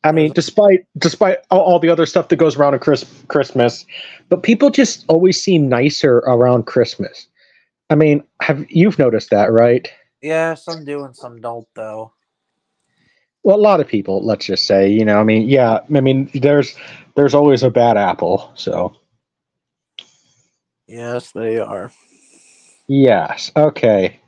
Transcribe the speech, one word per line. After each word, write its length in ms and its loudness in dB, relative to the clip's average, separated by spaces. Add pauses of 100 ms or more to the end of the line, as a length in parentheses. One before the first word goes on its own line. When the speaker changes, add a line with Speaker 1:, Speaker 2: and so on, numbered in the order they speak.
Speaker 1:
I 80 2
mean, 160 0
Speaker 2:
There's 180 -4
Speaker 1:
despite, 400 2 (120)
despite 420 -2 (100)
all, 120 2
all 180 2
the 100 0
other 160 2
stuff 240 -2
that 80 2
goes 180 2
around 200 2
at 60 -6
Chris-, 280 -2 (180)
Christmas, 580 -2 (440)
but 140 -2
people 260 2
just 400 -2
always 320 2
seem 260 0
nicer 520 0
around 480 0
Christmas. 600 -4 (640)
I 60 2
mean, 280 2 (180)
have, 280 -4
you've 300 0
noticed 320 0
that, 200 0
right? 400 2 (300)
Speaker 2:
Yeah, 320 -4
some 320 -14
do 180 -10
and 120 -20
some 260 -20
don't, 340 -12
though. 380 -14 (1300)
Speaker 1:
Well, 140 2
a 20 0
lot 220 4
of 60 -4
people, 360 -4
let's 220 -4
just 200 -6
say, 240 2
you 140 2
know, 160 2
I 40 2
mean, 260 0
yeah, 300 2 (140)
I 80 2
mean, 320 0
there's, 420 0 (400)
there's 180 2
always 300 2
a 60 2
bad 280 2
apple, 580 -4
so. 400 -8 (1900)
Speaker 2:
Yes, 440 -14
they 280 -6
are. 320 -10 (960)
Speaker 1:
Yes, 680 0
okay. 720 0